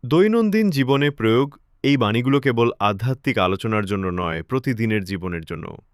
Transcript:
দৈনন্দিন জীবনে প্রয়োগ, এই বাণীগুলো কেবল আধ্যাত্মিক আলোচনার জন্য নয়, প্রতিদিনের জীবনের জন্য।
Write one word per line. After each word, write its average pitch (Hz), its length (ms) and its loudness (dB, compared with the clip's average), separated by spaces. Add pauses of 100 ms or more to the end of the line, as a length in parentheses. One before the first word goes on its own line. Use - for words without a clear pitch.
দৈনন্দিন 214 640 4
জীবনে 139 400 2
প্রয়োগ, 123 480 0 (240)
এই 139 140 2
বাণীগুলো 123 440 2
কেবল 120 380 2
আধ্যাত্মিক 110 600 -2
আলোচনার 101 460 0
জন্য 95 220 -4
নয়, 87 360 -4
প্রতিদিনের 110 640 -2
জীবনের 87 400 -6
জন্য। 82 320 -12 (180)